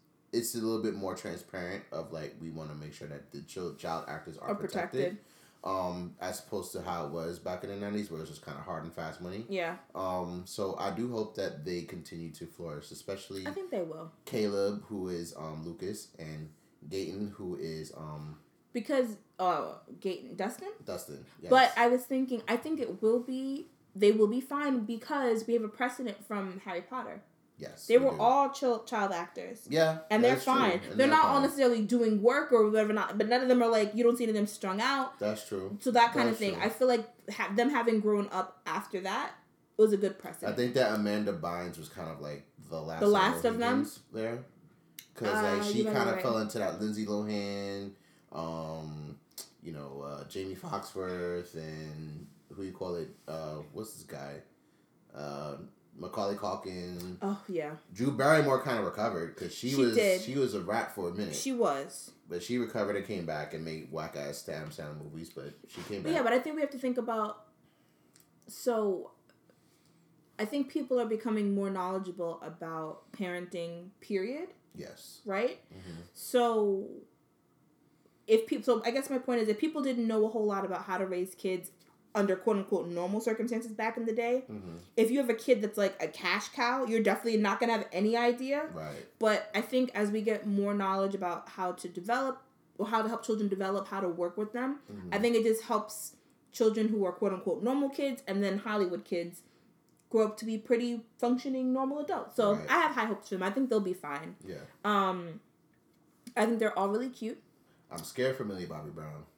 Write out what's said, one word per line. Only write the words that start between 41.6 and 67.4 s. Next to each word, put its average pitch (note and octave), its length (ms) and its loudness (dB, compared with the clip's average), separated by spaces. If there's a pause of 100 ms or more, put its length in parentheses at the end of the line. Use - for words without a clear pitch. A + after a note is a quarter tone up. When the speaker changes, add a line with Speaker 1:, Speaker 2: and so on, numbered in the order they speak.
Speaker 1:
was D2+ 120 -14
kind E2+ 200 -8
of, D2 120 -10
like, D2 240 -10 (240)
the D#2+ 120 -6
last - 200 -4
Speaker 2:
The G#3 60 6
Speaker 1:
of G#3 40 8
Speaker 2:
last G#3 320 4
of A3+ 140 2
them? A#3+ 220 2
Speaker 1:
Mohicans D4+ 200 -4 (140)
there. A2+ 320 -4 (720)
'Cause, G#2 180 -2
like, G2+ 280 2
Speaker 2:
Uh, - 40 -2
Speaker 1:
she G#3 140 0
Speaker 2:
you G#2+ 40 4
might A2 60 0
be - 80 2
Speaker 1:
kinda A#2 160 2
Speaker 2:
right. - 80 -2
Speaker 1:
fell A#2 160 2
into G#2+ 220 -2
that F#2 200 -2
Lindsay G#2+ 260 -2
Lohan, G2+ 840 -4 (400)
um, D#2+ 880 -8 (420)
you E2 120 -12
know, C#2+ 280 -10
uh, C#2+ 280 -10
Jamie F#2+ 260 -8
Foxworth, F2+ 1000 -6
and D#2 680 -10 (280)
who F#2+ 100 -10
you F#2 80 -8
call F2+ 240 -6
it, D#2+ 140 -8 (180)
uh, D2+ 280 -8 (180)
what's - 220 -10
this - 80 -18
guy? C#2+ 380 -12 (720)
Uh, C#2+ 440 -8 (400)
Macaulay G2+ 400 -4
Culkin. F2+ 840 -8
Speaker 2:
Oh, G3+ 280 -2
yeah. D#3 260 -4 (180)
Speaker 1:
Drew B2 180 0
Barrymore C#3 500 6
kinda A#2+ 220 0
recovered, F2 520 -2
'cause - 180 -8
she B2 180 -4
Speaker 2:
She C#3 40 0
Speaker 1:
was, B2 200 6
Speaker 2:
did. F#3+ 260 4
Speaker 1:
she C3 140 -6
was B2 180 2
a G2 80 -2
rat G#2 340 -2
for F2+ 140 -4
a F2+ 40 -8
minute. G#2 220 -4
Speaker 2:
She - 160 -4
was. D3 600 -2 (180)
Speaker 1:
But F2 120 -6
she B2 160 -2
recovered G#2+ 380 0
and F#2+ 100 -4
came F#2 200 -4
back D2+ 280 -6
and D#2+ 120 -6
made D#2 260 -10
whack-ass D2+ 560 -8
Adam D#2 220 -8
Sandler D2+ 340 -12
movies, D#2+ 320 -12
but C#2+ 180 -12 (140)
she - 140 -14
came F#3+ 220 -8
Speaker 2:
But D#4 60 -4
Speaker 1:
back. E4 80 2
Speaker 2:
yeah, C4+ 60 2
but A3+ 80 2
I B3+ 80 6
think D4+ 160 -6
we D#4 60 -2
have C#4+ 80 0
to C#4 100 -12
think B3+ 180 -2
about, A3 480 -4 (1040)